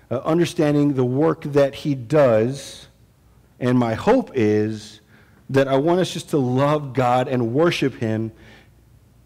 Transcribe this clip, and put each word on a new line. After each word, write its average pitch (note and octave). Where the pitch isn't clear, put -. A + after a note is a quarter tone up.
uh, A#2
understanding D3
the C3
work C#3
that C#3
he D3
does, B2+
and B2+
my A#2
hope A3+
is G#2+
that C3+
I C3+
want E3+
us E3
just -
to D#3+
love C#3
God B2+
and A#2+
worship D3
him A2